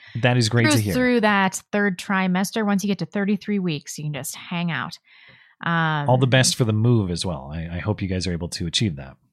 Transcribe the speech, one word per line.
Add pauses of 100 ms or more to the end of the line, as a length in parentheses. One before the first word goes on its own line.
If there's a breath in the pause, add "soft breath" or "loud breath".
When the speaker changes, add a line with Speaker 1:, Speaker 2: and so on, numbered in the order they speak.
(220 loud breath)
Speaker 1:
That
is
great
to
Speaker 2:
Cruise
Speaker 1:
hear.
Speaker 2:
through
that
third
trimester.
Once
you
get
to
thirty-three
weeks,
you
can
just
hang
out. (680 soft breath)
Um,
Speaker 1:
All
the
best
for
the
move
as
well.
I,
I
hope
you
guys
are
able
to
achieve
that. (160)